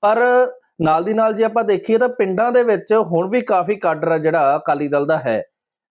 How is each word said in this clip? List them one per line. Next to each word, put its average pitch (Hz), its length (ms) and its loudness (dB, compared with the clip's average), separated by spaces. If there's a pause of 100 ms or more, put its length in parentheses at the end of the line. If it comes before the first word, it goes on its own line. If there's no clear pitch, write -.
ਪਰ 247 480 2 (340)
ਨਾਲ 160 220 0
ਦੀ 214 80 -2
ਨਾਲ 220 220 0
ਜੇ 220 100 0
ਆਪਾਂ 220 200 0
ਦੇਖੀਏ 208 340 0
ਤਾਂ 247 100 2
ਪਿੰਡਾਂ 208 440 -2
ਦੇ 247 100 4
ਵਿੱਚ 214 300 0
ਹੁਣ 180 380 0
ਵੀ 247 100 0
ਕਾਫੀ 202 360 0
ਕਾਡਰ 165 360 -2
ਆ 160 60 2
ਜਿਹੜਾ 156 380 2
ਅਕਾਲੀ 147 320 -2
ਦਲ 143 180 0
ਦਾ 156 120 0
ਹੈ। 117 240 -2 (480)